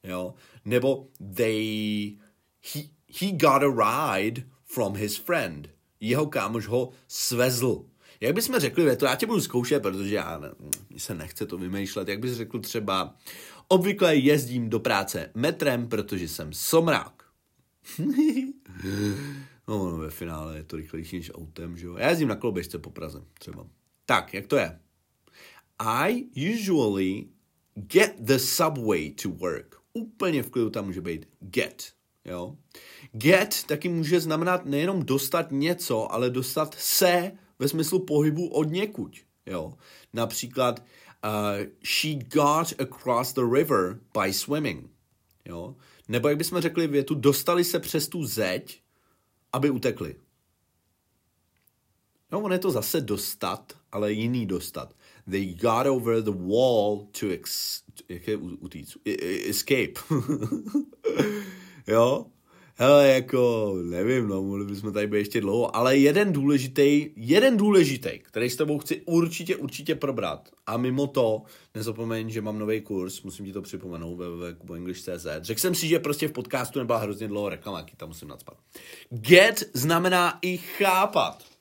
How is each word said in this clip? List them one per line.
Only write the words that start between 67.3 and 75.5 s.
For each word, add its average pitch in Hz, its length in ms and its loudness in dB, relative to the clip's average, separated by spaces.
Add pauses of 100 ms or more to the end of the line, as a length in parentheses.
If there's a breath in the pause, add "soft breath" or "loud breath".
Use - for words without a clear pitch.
důležitý, 180 520 6 (100)
který 120 300 -2
s 123 60 -4
tebou 147 240 0
chci - 220 -6
určitě, 170 540 0
určitě 147 400 -4
probrat. 110 540 -4 (180)
A 113 100 -2
mimo 127 300 0
to, 113 340 2 (340 loud breath)
nezapomeň, 113 540 -4
že 110 120 -4
mám 107 180 -6
nový 107 220 0
kurz, 92 400 -6
musím 98 240 -12
ti 95 80 -12
to 101 80 -6
připomenout, 87 540 -10
W - 20 -12
W 87 200 -10
W 85 180 -10
kubo 85 180 -16
english 87 280 -10
C 87 180 -8
Z. 80 240 -8
Řekl 110 180 -4